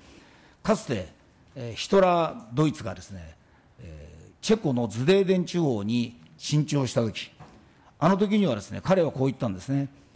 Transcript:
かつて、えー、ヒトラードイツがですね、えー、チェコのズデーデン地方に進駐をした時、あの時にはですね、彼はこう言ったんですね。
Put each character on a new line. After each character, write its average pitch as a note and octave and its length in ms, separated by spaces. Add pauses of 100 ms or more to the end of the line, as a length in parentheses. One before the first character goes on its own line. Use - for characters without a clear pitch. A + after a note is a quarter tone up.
(640)
か G#3+ 140
つ - 100
て、 G#2 220 (480)
え A#2+ 160
ー、 - 20
ヒ - 160
ト G3 100
ラ F3 340
ー - 180
ド D3 140
イ D3 60
ツ - 120
が F#2 100
で E2 60
す - 100
ね、 E2+ 240 (460)
え D#2 280 (200)
ー、 - 120
チ - 140
ェ - 20
コ E3+ 160
の A#2+ 140
ズ A2 180
デ F#3+ 180
ー - 20
デ F#3 120
ン F3+ 80
地 F3 140
方 C3 240
に A#2 380 (180)
進 D3 260
駐 D3 140
を C3 80
し - 80
た A#2 80
時、 - 300 (640)
あ D#3+ 100
の G3 80
時 G3+ 220
に G3+ 80
は C3 80
で G#2 60
す - 100
ね、 G2 120
彼 F#3 200
は D3 80
こ - 100
う C3+ 40
言 C3+ 100
っ - 20
た B2 120
ん F#2+ 60
で F2+ 60
す A2 100
ね。 C#3 180 (280)